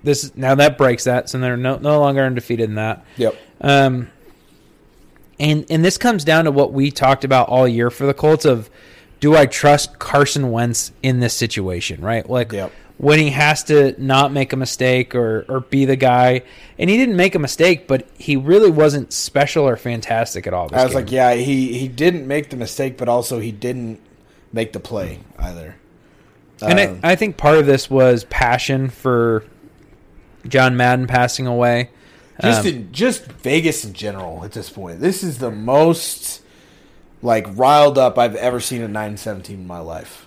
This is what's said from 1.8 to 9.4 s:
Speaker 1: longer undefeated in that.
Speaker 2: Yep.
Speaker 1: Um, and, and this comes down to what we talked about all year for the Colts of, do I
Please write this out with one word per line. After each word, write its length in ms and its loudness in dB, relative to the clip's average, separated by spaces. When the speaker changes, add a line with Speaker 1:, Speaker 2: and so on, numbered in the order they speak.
Speaker 1:
longer 220 2
undefeated 460 -2
in 80 -6
that. 280 -6
Speaker 2:
Yep. 200 -2
Speaker 1:
Um, 500 2
and, 320 0
and 140 2
this 140 2
comes 260 0
down 200 2
to 60 2
what 220 2
we 180 0
talked 340 0
about 240 2
all 180 4
year 240 0
for 160 -6
the 80 0
Colts 300 2
of, 260 2
do 160 6
I 100 8